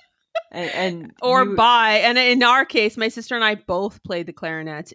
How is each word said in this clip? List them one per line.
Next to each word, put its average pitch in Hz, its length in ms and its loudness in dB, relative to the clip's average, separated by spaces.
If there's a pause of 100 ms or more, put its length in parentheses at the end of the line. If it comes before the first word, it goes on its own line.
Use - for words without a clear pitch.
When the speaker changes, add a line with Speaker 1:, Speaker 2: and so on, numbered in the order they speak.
(540)
Speaker 1:
And, 170 180 -8
and 175 400 -6 (100)
Speaker 2:
or 254 240 2
Speaker 1:
you 202 100 -4
Speaker 2:
buy. 226 480 4
And 240 140 2
in 247 260 4
our 254 220 4
case, 220 320 -2
my 226 100 -2
sister 226 280 -8
and 233 80 -2
I 214 120 0
both 196 480 -8
played 175 220 -8
the 165 80 -14
clarinet. 160 600 -10